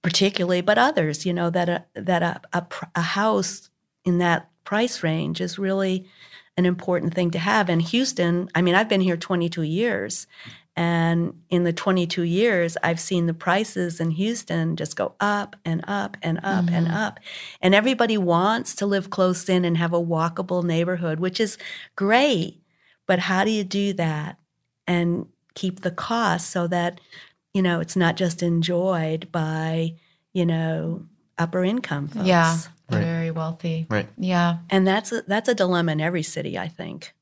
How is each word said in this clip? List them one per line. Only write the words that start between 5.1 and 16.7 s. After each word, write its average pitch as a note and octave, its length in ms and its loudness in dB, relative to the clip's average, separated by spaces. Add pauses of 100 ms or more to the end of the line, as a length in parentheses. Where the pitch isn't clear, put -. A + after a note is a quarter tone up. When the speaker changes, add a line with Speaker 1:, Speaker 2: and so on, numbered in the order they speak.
Speaker 1:
is F3+ 180 -6
really F#3+ 480 0 (500)
an F3+ 100 4
important F3+ 480 0
thing F3 180 2
to F3 60 -2
have. G3+ 300 2
And E3 140 2
Houston, F3 720 0
I E3+ 80 2
mean, F3 120 4
I've G#3+ 140 4
been G3 140 2
here F3+ 140 2
twenty-two E3+ 460 -2
years, D#3+ 640 -2 (480)
and E3+ 600 2 (160)
in F3 140 4
the E3+ 80 2
twenty-two F3+ 500 0
years, F3 600 2
I've E3 180 0
seen F3 260 0
the E3 80 0
prices F3+ 680 0
in E3 120 0
Houston E3+ 640 -2
just D#3 200 -6
go - 240 -4
up G#3 360 -2 (100)
and E3 200 -2
up G3+ 360 -4
and E3 200 -2
up F#3 280 0